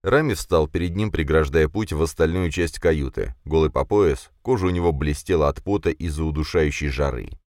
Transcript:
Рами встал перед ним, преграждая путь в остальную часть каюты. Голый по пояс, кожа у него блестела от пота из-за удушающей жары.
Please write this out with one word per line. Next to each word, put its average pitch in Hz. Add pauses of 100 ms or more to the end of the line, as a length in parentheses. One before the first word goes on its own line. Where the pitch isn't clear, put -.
Рами 127
встал 80
перед 85
ним, 104
преграждая 76
путь 107
в 76
остальную 82
часть 85
каюты. 78
Голый 78
по 67
пояс, 95 (120)
кожа 110
у 90
него 85
блестела 73
от -
пота 101
из-за 78
удушающей 76
жары. 67 (180)